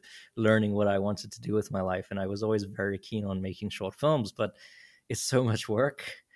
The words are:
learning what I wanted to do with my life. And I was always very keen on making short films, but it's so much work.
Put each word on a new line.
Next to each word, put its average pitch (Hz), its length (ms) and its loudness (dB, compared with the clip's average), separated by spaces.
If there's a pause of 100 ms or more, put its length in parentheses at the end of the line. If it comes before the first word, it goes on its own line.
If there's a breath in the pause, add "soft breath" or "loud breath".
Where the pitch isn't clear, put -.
(360 loud breath)
learning 110 380 4
what 104 140 4
I 98 100 4
wanted 101 360 -2
to - 80 -18
do 104 120 -4
with 107 180 0
my 98 100 -2
life. 92 280 -2
And 98 100 -4
I 95 60 -2
was 101 160 -4
always 107 220 2
very 98 340 -2
keen 107 280 -4
on 95 160 -2
making 95 280 -6
short 95 260 -6
films, 143 360 2
but - 240 -2 (520 loud breath)
it's - 140 -4
so 131 220 2
much 113 260 0
work. 123 420 0 (240 soft breath)